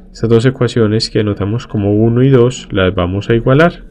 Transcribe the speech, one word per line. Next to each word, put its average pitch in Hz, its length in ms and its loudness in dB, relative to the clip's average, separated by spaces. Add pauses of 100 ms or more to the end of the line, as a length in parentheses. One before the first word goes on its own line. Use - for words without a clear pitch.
(120)
estas - 180 -4
dos 113 160 4
ecuaciones 113 640 0
que 120 100 -2
anotamos 104 460 -4
como 104 280 -2
uno 117 300 2
y 135 60 4
dos 123 420 2
las 95 220 0
vamos 92 360 -4
a 117 60 2
igualar 139 560 0